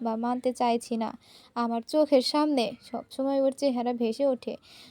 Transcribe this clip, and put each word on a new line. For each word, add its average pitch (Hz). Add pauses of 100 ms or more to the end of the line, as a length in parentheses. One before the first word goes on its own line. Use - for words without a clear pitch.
বা 226
মানতে 247
চাইছি 240
না। 226 (380)
আমার 233
চোখের 294
সামনে 294 (200)
সবসময় 269
ওর 269
চেহারা 247
ভেসে 240
ওঠে। 240 (340)